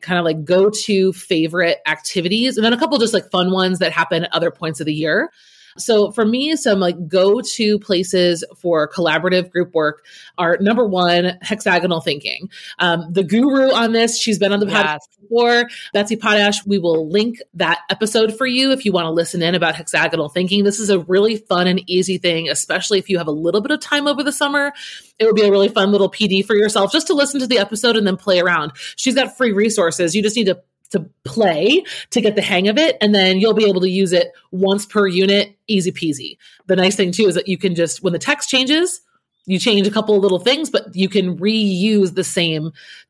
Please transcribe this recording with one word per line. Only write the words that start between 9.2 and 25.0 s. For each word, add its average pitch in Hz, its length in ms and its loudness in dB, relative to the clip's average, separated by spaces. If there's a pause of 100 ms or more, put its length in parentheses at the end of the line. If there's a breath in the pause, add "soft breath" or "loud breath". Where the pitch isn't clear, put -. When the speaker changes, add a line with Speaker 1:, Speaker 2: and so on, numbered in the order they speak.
Speaker 1:
group 180 240 -4
work 151 320 -2 (320 loud breath)
are, 170 200 2
number 220 280 2
one, 180 560 2
hexagonal 180 580 -2
thinking. 147 480 -6 (300 loud breath)
Um, 170 340 -2
the 190 100 0
guru 262 500 2
on 226 200 0
this, 226 260 0
she's 214 200 0
been 202 160 2
on 202 60 0
the 208 40 0
podcast 190 360 -2
Speaker 2:
Yes. - 80 -20 (120)
Speaker 1:
before, 240 480 0 (240 loud breath)
Betsy 208 240 -2
Potash. 208 480 0
We 202 140 0
will 160 320 0
link 220 320 0 (100)
that 170 280 -2 (100)
episode 220 480 0
for 262 80 0
you 262 260 2
if 262 140 -2
you 202 60 0
wanna 170 180 0
listen 170 320 -2
in 165 120 2
about 165 200 0
hexagonal 160 560 -2
thinking. 190 340 0
This 202 160 0
is 208 80 -4
a 196 120 2
really 196 360 2
fun 180 300 0
and 185 200 0
easy 185 300 0
thing, 165 320 -2
especially 180 500 -2
if 185 120 -6
you 180 80 0
have 160 100 -4
a 156 40 -2
little 170 280 0
bit 277 100 -6
of 302 100 -2
time 285 260 -2
over 285 160 -2
the 294 100 -2
summer. 285 400 -2 (460 loud breath)